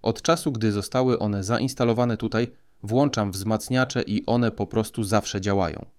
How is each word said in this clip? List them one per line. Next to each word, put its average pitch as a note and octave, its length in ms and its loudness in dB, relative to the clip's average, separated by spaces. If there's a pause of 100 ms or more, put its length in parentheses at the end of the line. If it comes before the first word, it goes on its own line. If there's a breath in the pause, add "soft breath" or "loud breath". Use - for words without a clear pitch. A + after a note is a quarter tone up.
Od A2+ 200 -2
czasu, E3 300 2
gdy A2 200 2
zostały B2+ 460 0
one G2+ 260 -2
zainstalowane A#2+ 720 0
tutaj, A#2 360 -2 (300 soft breath)
włączam A2 500 2
wzmacniacze A2 720 0
i - 240 -2
one A#2 240 2
po G#2 160 -4
prostu A2 380 -2
zawsze G2+ 360 0
działają. F#2+ 460 0 (120)